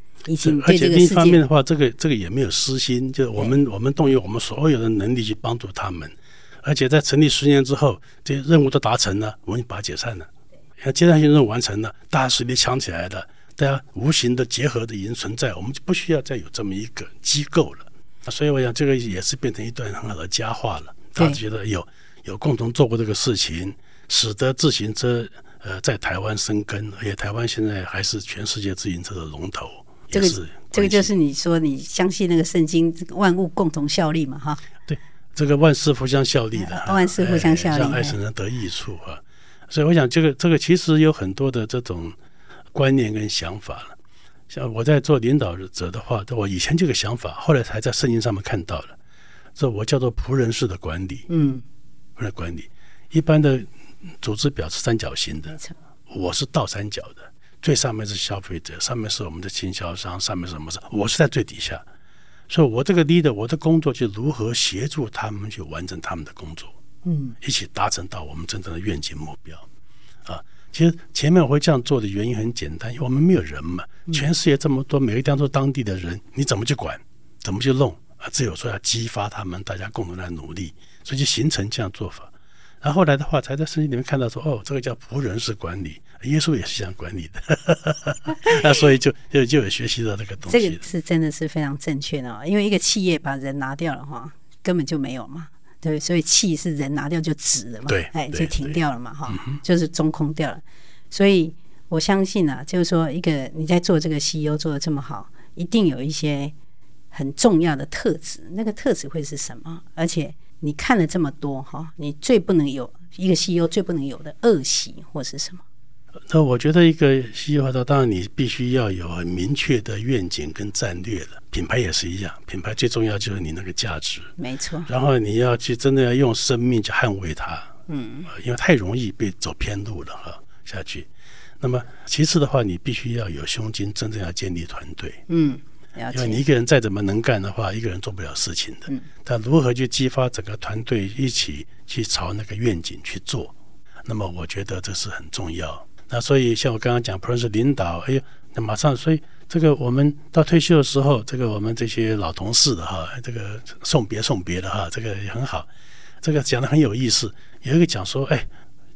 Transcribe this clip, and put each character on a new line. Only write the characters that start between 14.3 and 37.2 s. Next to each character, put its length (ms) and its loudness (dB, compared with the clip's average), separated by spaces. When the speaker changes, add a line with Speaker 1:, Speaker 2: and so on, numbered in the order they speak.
Speaker 2:
的 80 2
结 240 -2
合 180 -2
的 80 -8
已 80 -6
经 120 -6
存 220 -4
在， 180 -2
我 60 -10
们 120 -6
就 120 -10
不 80 0
需 200 0
要 100 2
再 140 -6
有 160 -8
这 120 -4
么 100 -4
一 200 -6
个 100 -8
机 240 0
构 300 2
了。 120 -14
所 160 0
以 40 4
我 120 2
想 100 0
这 140 0
个 100 4
也 240 -4
是 140 0
变 180 -2
成 120 -8
一 60 -8
段 240 -8
很 140 -8
好 60 -6
的 140 -8
佳 240 -2
话 280 -4
了。 140 -14
Speaker 1:
对。 120 6
Speaker 2:
大 60 4
家 0 -
觉 180 -6
得 160 -6
有， 200 -2
有 140 -10
共 180 2
同 160 -2
做 140 6
过 100 2
这 80 0
个 100 0
事 220 2
情， 380 -4
使 260 2
得 180 2
自 180 2
行 240 -2
车， 340 0
呃， 200 -8
在 180 0
台 200 -4
湾 180 -4
生 280 0
根， 340 -8
而 40 -12
且 120 -4
台 180 -6
湾 140 -2
现 180 -2
在 200 -4
还 180 -6
是 180 -2
全 260 -10
世 140 -4
界 140 -4
自 140 -6
行 140 -4
车 120 -10
的 100 -8
龙 260 -10
头， 180 -10
Speaker 1:
这 120 2
个， 60 6
Speaker 2:
也 60 4
是 60 -6
关 100 -8
系。 40 -16
Speaker 1:
这 120 2
个 60 4
就 140 6
是 120 0
你 200 4
说 240 2
你 180 0
相 340 0
信 180 0
那 80 4
个 60 6
圣 240 2
经， 280 2
万 260 4
物 120 2
共 200 0
同 200 -2
效 220 2
力 140 0
嘛， 140 -6
哈。 200 -4
Speaker 2:
对， 100 -4
这 100 0
个 120 6
万 180 8
事 180 4
互 140 -2
相 180 4
效 220 2
力 180 -2
的， 140 -6
Speaker 1:
啊， 160 0
万 120 6
事 200 2